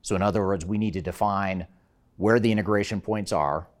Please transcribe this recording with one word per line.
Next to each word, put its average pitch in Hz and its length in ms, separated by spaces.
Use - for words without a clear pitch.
So - 140
in 90 60
other 101 240
words, 92 200
we 104 120
need 107 160
to 95 80
define 95 680
where 113 220
the 113 120
integration 104 500
points 107 300
are 78 360